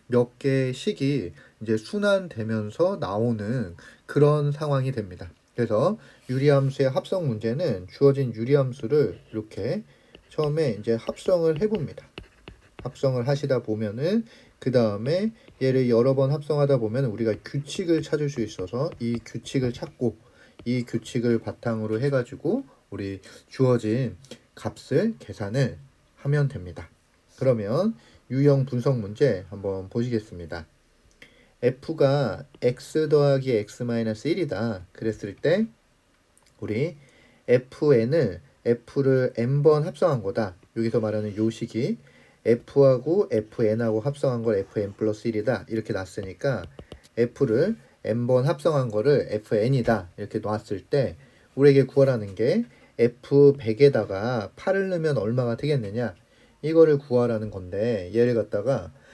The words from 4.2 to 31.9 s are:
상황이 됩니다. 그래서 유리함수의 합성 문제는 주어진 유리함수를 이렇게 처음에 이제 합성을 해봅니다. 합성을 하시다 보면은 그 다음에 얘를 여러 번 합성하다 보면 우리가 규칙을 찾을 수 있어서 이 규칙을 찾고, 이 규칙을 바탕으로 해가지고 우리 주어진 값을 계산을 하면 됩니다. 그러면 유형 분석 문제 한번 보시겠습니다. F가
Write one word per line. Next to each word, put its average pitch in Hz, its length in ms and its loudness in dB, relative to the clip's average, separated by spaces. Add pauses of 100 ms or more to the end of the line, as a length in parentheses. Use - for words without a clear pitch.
상황이 143 400 -2
됩니다. 90 400 -10 (240)
그래서 123 440 0 (300)
유리함수의 135 600 2
합성 180 380 -2
문제는 113 600 -2
주어진 135 460 2
유리함수를 123 840 0 (120)
이렇게 110 520 -6 (460)
처음에 151 500 -2
이제 113 160 0
합성을 160 640 0
해봅니다. 190 480 -4 (720)
합성을 127 440 -2
하시다 139 360 0
보면은 117 600 -2 (340)
그 123 120 -2
다음에 123 600 0 (300)
얘를 131 280 2
여러 120 260 4
번 135 160 2
합성하다 143 480 2
보면 113 260 -2
우리가 107 300 -2 (100)
규칙을 165 560 -2
찾을 151 280 -2
수 135 120 -6
있어서 110 480 -6 (100)
이 117 260 -4
규칙을 - 480 -4
찾고, - 440 -6 (480)
이 123 200 -2
규칙을 117 540 -2
바탕으로 110 600 -4
해가지고 143 640 -2 (240)
우리 98 320 -8 (260)
주어진 120 720 0 (380)
값을 185 640 -2
계산을 107 580 -4 (380)
하면 143 320 0
됩니다. 90 420 -12 (480)
그러면 127 580 0 (360)
유형 135 340 4
분석 127 320 0
문제 107 520 0
한번 98 400 -6
보시겠습니다. 90 760 -6 (960)
F가 135 840 0 (160)